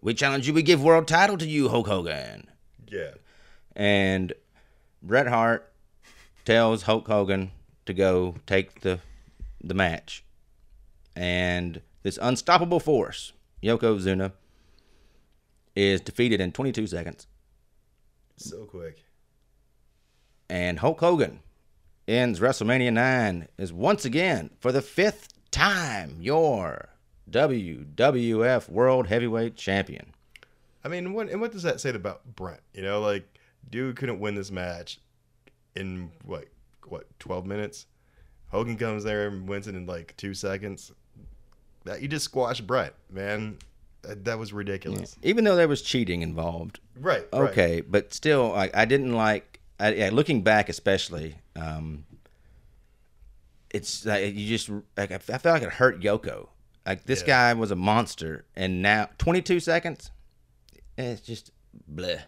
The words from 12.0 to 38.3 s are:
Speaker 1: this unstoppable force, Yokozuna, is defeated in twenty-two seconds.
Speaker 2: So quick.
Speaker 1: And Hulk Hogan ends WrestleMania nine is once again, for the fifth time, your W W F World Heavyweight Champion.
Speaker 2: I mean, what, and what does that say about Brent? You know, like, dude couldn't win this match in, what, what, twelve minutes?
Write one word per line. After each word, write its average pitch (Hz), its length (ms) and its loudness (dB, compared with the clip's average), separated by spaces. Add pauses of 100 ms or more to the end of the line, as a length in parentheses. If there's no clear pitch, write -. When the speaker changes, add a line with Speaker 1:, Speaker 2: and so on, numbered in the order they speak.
Speaker 1:
this 95 180 -4
unstoppable 165 600 2
force, - 520 -2 (300)
Yokozuna, 95 680 0 (1400)
is 98 260 4
defeated 110 400 0
in 90 120 -2
twenty-two 117 340 -2
seconds. 85 400 -10 (1120)
Speaker 2:
So 101 280 -16
quick. 85 400 -16 (1400)
Speaker 1:
And 90 300 -2
Hulk 160 220 0
Hogan 160 400 2 (680)
ends 117 340 0
WrestleMania 123 520 2
nine 113 560 0 (100)
is 92 140 -6
once 143 320 0
again, 135 460 -2 (100)
for 123 120 0
the 135 100 2
fifth - 460 -2 (220)
time, 135 680 0
your 117 680 0 (420)
W 104 540 0 (100)
W 117 520 2
F 123 220 0
World 120 400 4
Heavyweight 113 480 -2
Champion. - 560 -4 (720)
Speaker 2:
I 135 40 -8
mean, 180 240 -6
what, 214 160 -6
and 190 120 -6
what 226 120 -4
does 185 120 -12
that 147 160 -2
say 139 100 -2
about 104 460 -8
Brent? 90 240 -12 (120)
You 95 100 -12
know, 101 180 -2
like, 101 280 -2 (400)
dude 123 280 -6
couldn't 110 240 -6
win 104 160 -4
this 98 140 -8
match 90 500 -8 (760)
in, 92 360 -8 (140)
what, 76 220 -12 (400)
what, 76 200 -14 (120)
twelve 90 260 -8
minutes? 104 420 -10 (640)